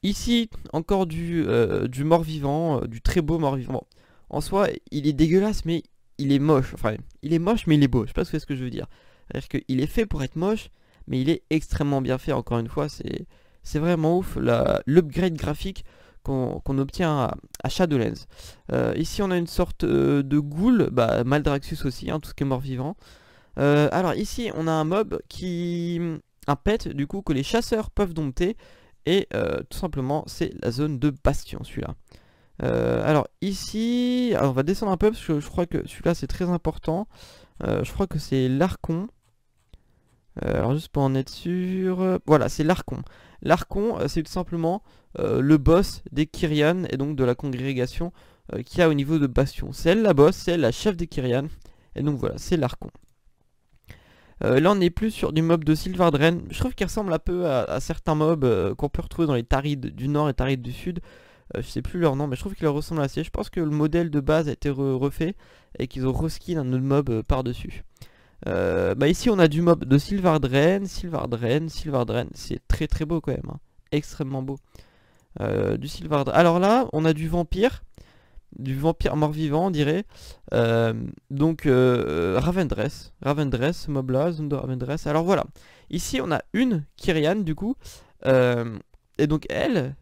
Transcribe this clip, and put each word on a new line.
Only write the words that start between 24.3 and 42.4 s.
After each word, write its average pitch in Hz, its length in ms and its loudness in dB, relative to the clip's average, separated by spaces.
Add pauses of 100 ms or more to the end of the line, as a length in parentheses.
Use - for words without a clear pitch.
on 160 120 -4
a 160 60 0
un 160 120 0
mob 190 440 -2
qui... 175 680 -4 (480)
un 143 100 2
pet 208 320 0
du 143 180 -4
coup 196 160 -6
que - 100 -2
les 139 100 0
chasseurs 226 480 0
peuvent 196 220 -2
dompter, 160 440 -2 (500)
et, 185 280 2
euh, - 260 -2 (100)
tout - 80 -10
simplement 143 480 -4
c'est - 260 -4 (100)
la 117 80 0
zone 139 280 -2
de 143 140 2 (120)
Bastion - 400 0
celui-là. - 300 -8 (680)
Euh, 117 460 2
alors 151 200 2 (120)
ici, 240 960 -2
alors, 139 140 2
on 127 40 -4
va 135 80 0
descendre 196 300 0
un 185 40 0
peu 214 140 4
parce - 140 -10
que 151 160 0
je - 80 -12
crois 214 180 -2
que - 200 -6
celui-là - 280 0
c'est 143 120 -6
très 180 240 -2
important. 175 580 -2 (560)
Euh, - 200 0
je - 80 -10
crois 196 140 -2
que 160 120 -6
c'est 131 300 0
l'Archon. 165 600 -2 (1400)
Euh, - 140 0
alors 135 160 0
juste 156 160 -6
pour 143 120 0
en 135 140 2
être 131 140 -2
sûr, 185 720 -4
euh, 185 260 2
voilà 147 220 4